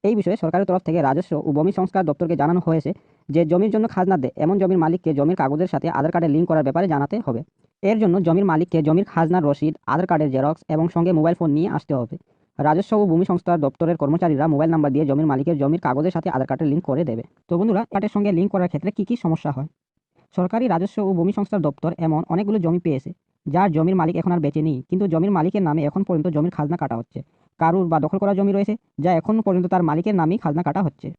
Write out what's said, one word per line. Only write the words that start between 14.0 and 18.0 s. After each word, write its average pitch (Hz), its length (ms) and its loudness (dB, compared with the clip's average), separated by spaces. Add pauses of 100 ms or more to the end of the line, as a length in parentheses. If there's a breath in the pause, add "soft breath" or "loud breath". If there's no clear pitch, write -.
কর্মচারীরা 151 520 0
মোবাইল 151 200 2
নাম্বার 147 220 2
দিয়ে 151 140 2
জমির 147 220 0
মালিকের 143 300 0
জমির 151 240 0
কাগজের 147 300 0
সাথে 170 200 -4
আধার 131 140 -2
কার্ডে 139 220 -2
লিংক 165 180 0
করে 143 200 0
দেবে। 113 140 -6 (240)
তো 175 120 -4
বন্ধুরা, 208 220 0 (100)
কার্ডের 208 240 -2